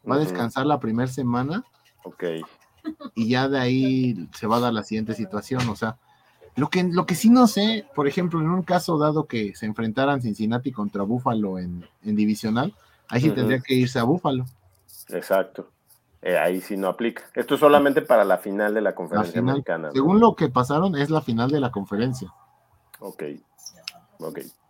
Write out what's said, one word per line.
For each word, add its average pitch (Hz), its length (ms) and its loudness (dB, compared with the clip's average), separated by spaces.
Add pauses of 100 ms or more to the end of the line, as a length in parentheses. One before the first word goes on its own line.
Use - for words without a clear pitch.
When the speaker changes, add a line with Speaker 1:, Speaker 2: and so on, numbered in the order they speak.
Speaker 1:
va 123 60 2
a 143 40 4
Speaker 2:
Ujú. 151 100 0
Speaker 1:
descansar 123 360 -2
la 143 160 2
primera 117 280 0
semana. 131 540 -2 (420)
Speaker 2:
Ok. 87 200 -10 (880)
Speaker 1:
Y - 140 -2
ya 127 200 2
de 135 120 0
ahí 127 720 0
se - 120 -8
va 110 100 2
a 120 40 2
dar 120 120 0
la 107 100 -4
siguiente 107 300 -6
situación, 107 560 -4
o 101 80 -4
sea, 113 220 -6 (580)
lo 143 140 0
que, 180 140 0
lo 175 200 0
que 175 120 -2
sí 214 120 4
no 247 180 8
sé, 214 480 0
por 143 140 0
ejemplo, 165 320 0
en 156 80 2
un 180 140 0
caso 175 340 0
dado 151 300 2
que 107 280 -4
se 110 120 -8
enfrentaran 123 560 -2
Cincinnati 117 500 -2
contra 104 300 -4
Buffalo 110 560 -2
en, 87 280 -8 (160)
en 107 140 -2
divisional, 110 580 0 (340)
ahí 120 120 0
sí 147 60 2
Speaker 2:
Ujú. 147 100 2
Speaker 1:
tendría 127 240 0
que 131 140 -2
irse 127 240 2
a 117 60 2
Buffalo. 131 420 0 (640)
Speaker 2:
Exacto. - 600 -2 (520)
Eh, 87 160 0
ahí 90 240 0
sí 101 160 -6
no 95 100 0
aplica. 113 360 -4 (100)
Esto 123 220 0
es - 40 -4
solamente 147 400 6
para 113 240 4
la 92 140 4
final 104 340 -2
de 107 80 0
la 98 100 2
Speaker 1:
La - 60 -10
Speaker 2:
conferencia 90 360 -2
Speaker 1:
final. 123 180 -2
Speaker 2:
americana, 117 380 -4
¿no? - 40 -10
Speaker 1:
Según 156 260 4
lo 226 160 6
que 156 140 0
pasaron, 143 480 0
es 143 140 -2
la 156 100 2
final 120 300 -2
de 147 100 0
la 123 100 -2
conferencia. 104 600 -4 (680)
Speaker 2:
Ok. 95 220 -14 (960)
Ok. 80 200 -10 (320)